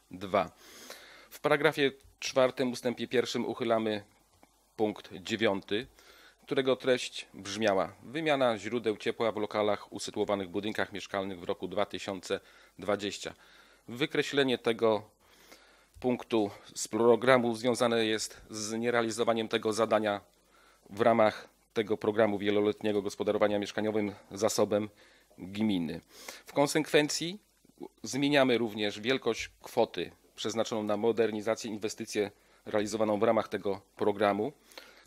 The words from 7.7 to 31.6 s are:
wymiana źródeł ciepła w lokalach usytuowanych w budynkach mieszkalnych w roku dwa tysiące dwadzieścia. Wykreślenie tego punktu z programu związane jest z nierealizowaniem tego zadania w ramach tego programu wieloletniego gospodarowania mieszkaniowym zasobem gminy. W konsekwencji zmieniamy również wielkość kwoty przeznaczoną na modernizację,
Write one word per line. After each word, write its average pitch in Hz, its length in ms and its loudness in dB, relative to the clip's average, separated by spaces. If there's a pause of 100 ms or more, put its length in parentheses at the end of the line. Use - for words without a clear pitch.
wymiana 135 540 0
źródeł 107 400 -2
ciepła 113 340 -2
w 101 60 -6
lokalach 104 560 0
usytuowanych 101 540 -2
w 85 40 -14
budynkach 101 420 -4
mieszkalnych 95 460 -6
w 87 40 -14
roku 95 240 -6
dwa 95 180 -2
tysiące 95 540 -8 (400)
dwadzieścia. 101 540 -4 (540)
Wykreślenie 135 680 0
tego 110 520 2 (880)
punktu 113 520 0 (240)
z - 120 -8
programu 117 680 6
związane 117 500 0
jest - 440 -4
z 107 240 -6
nierealizowaniem 113 720 0
tego 110 260 0
zadania 107 480 2 (680)
w 98 120 -6
ramach 113 480 4 (240)
tego 107 240 0
programu 107 400 2
wieloletniego 104 640 2
gospodarowania 104 580 0
mieszkaniowym 104 520 -2 (200)
zasobem 104 580 0 (480)
gminy. 92 640 -2 (440)
W - 80 -20
konsekwencji 151 840 0 (640)
zmieniamy 131 540 4
również 107 420 -2
wielkość 120 520 -2 (100)
kwoty - 500 -2 (280)
przeznaczoną 110 440 -2
na 104 140 0
modernizację, 110 760 0